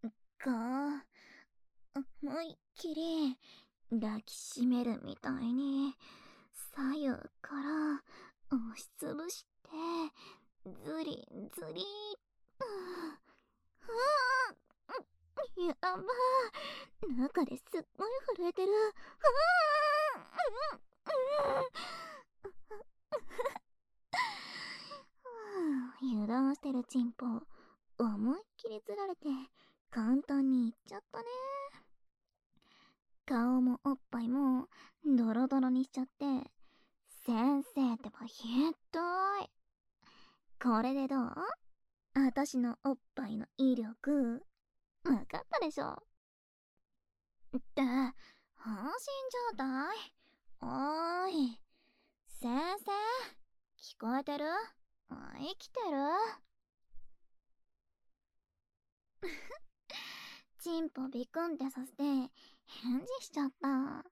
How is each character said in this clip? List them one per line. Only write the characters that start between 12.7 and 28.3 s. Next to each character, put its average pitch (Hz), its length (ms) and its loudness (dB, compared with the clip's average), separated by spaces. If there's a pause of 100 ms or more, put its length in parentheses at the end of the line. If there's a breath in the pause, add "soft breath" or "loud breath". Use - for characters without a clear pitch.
ん。 339 20 4 (120)
あ、 370 160 0
ま 381 60 -6
あ、 508 1040 0 (160)
中 294 220 2
で - 120 -6
す - 60 -12 (160)
っ 320 80 -6 (100)
ご 392 100 -4
い - 20 -2 (280)
震 349 100 -2
え 349 60 0
て 370 140 0
る。 392 60 4 (4000 loud breath)
油 220 240 2
断 262 280 4
し - 60 -10
て 277 120 -4
る 247 120 0
チ 254 180 0
ン 240 100 0
ポ、 - 140 -6 (720 soft breath)
思 226 380 2